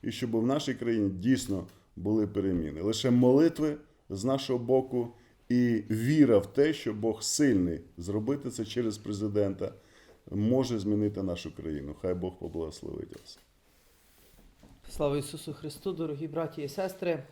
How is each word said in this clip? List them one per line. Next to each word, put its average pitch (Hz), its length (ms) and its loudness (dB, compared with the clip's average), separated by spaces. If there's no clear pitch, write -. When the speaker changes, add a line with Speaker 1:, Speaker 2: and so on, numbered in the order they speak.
Speaker 1:
і 117 80 -6
щоб 113 200 -4
в 113 140 2
нашій 135 280 0
країні 113 360 0
дійсно 95 580 0
були 104 320 0
переміни. 87 540 -2
Лише 110 300 0
молитви 147 640 6
з 95 140 -6
нашого 131 360 0
боку 123 480 0
і 120 400 4
віра 117 480 6
в 98 160 2
те, 151 200 4
що 123 200 -4
Бог 107 300 -2
сильний 92 580 2
зробити 110 520 -4
це 117 160 -6
через 110 320 -2
президента, 101 760 -2
може 120 480 2
змінити 104 440 0
нашу 87 320 -6
країну. 76 460 -8
Хай 90 120 -2
Бог 90 260 -6
поблагословить - 800 -10
вас. - 200 -20
Speaker 2:
Слава 147 280 0
Ісусу 147 360 -8
Христу, 151 400 -8
дорогі 156 340 -6
браті 156 340 -6
і 143 60 -4
сестри. 180 640 -4